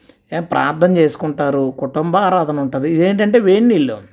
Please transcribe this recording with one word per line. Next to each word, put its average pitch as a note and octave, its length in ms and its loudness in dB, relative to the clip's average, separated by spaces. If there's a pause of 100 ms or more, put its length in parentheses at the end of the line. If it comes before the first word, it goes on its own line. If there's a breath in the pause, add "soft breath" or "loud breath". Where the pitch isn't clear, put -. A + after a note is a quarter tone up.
(320 soft breath)
ఏ D#3 80 -4
ప్రార్థన D#3+ 560 0
చేసుకుంటారు, C#3+ 840 0
కుటుంబ D#3 380 -4
ఆరాధన F3+ 440 0
ఉంటుంది. C3+ 300 -4
ఇదేంటంటే G3+ 480 2
వేడి G#3 260 2
నీళ్ళు. D3 340 0 (140)